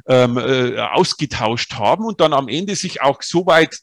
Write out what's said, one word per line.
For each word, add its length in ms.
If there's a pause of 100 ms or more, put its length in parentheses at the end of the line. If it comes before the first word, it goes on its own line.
ähm, 300
äh, 420
ausgetauscht 920
haben 320
und 160
dann 120
am 140
Ende 280
sich 260
auch 200
so 240
weit 380